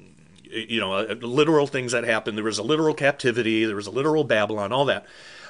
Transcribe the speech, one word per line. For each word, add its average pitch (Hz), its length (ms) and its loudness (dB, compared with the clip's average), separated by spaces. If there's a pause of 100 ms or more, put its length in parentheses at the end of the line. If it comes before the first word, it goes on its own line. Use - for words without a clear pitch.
(440)
you 113 340 -6
know, 95 160 -2
a, 107 120 0
a 107 100 -6
literal 143 500 2
things 127 240 -4
that 117 140 -2
happened. 110 340 -2
There 107 60 -4
was 107 140 -2
a 104 40 -4
literal 156 320 2
captivity, 120 680 2
there 110 100 -2
was 101 140 -6
a - 20 -10
literal 151 320 0
Babylon, 107 480 0
all 135 140 2
that. 104 220 0 (440)